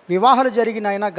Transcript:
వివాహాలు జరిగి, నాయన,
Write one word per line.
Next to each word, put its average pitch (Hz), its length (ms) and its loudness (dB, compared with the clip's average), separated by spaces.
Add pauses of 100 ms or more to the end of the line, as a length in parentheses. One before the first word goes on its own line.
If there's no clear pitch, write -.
వివాహాలు 247 500 2
జరిగి, 226 220 -2
నాయన, 208 260 -4 (120)